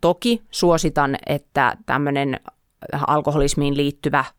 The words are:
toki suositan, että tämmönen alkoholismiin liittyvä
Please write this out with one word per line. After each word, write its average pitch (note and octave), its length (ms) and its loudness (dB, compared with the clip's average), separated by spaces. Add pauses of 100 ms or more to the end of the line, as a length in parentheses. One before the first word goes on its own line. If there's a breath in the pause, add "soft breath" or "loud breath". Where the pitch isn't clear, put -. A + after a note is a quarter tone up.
toki A3+ 400 0 (100)
suositan, D#3 760 2
että - 600 -2
tämmönen C#3 540 -2 (680)
alkoholismiin C#3+ 720 0
liittyvä C#3+ 480 -2 (140)